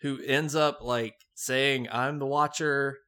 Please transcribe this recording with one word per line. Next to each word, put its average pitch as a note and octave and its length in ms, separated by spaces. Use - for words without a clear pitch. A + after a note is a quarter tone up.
who C#3 220
ends C#3+ 300
up, D3+ 280
like, A#2 340
saying, C3 580
"I'm C3+ 280
the C3+ 80
Watcher." C#3+ 800